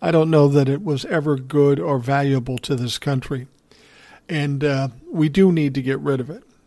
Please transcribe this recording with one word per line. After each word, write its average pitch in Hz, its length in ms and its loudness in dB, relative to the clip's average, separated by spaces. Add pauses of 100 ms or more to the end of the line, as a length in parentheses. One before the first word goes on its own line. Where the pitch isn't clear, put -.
I 170 80 -2
don't 160 220 4
know 147 160 6
that 139 200 4
it 139 140 -2
was 147 240 -4
ever 151 300 -2
good 143 440 2
or 147 200 -2
valuable 131 600 -2
to - 160 -4
this 120 220 -4
country. 131 500 -4 (800)
And, 147 360 -4
uh, 135 240 0 (240)
we 156 180 0
do 190 220 4
need 147 240 0
to 135 80 -4
get 135 160 -2
rid 143 200 -2
of 131 120 -8
it, 220 120 -16 (240)